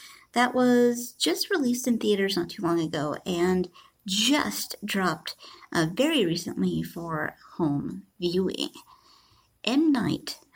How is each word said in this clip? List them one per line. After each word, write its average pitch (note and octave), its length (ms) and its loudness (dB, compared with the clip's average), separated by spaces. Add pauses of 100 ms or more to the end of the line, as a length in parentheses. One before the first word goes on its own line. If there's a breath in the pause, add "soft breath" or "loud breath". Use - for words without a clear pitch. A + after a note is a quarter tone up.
(340 loud breath)
that B3 200 2
was A#3+ 600 4
just - 360 -2
released B3+ 380 0
in A#3 100 2
theaters G3 400 0
not E3+ 120 -2
too - 120 -14
long E3+ 180 0
ago D#3 460 -2
and F3+ 420 2 (380 loud breath)
just G#3+ 760 0
dropped, F#3 520 -2 (380 loud breath)
uh, E3 200 2
very C4+ 320 2
recently E3 580 -2
for E3 520 -6 (220)
home D#3 460 -2 (160)
viewing. F3+ 500 -2 (920 soft breath)
M. D4 280 4
Night - 480 -2 (160)